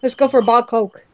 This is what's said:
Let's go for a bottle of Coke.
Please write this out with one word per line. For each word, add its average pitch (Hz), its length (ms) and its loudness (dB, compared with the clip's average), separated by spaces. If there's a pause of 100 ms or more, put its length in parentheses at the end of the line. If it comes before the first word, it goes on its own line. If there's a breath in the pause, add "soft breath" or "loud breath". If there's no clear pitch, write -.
Let's 247 140 -4
go 269 120 0
for 262 120 2
a 226 40 2
bottle 233 200 2
of 233 40 -8
Coke. 220 460 -6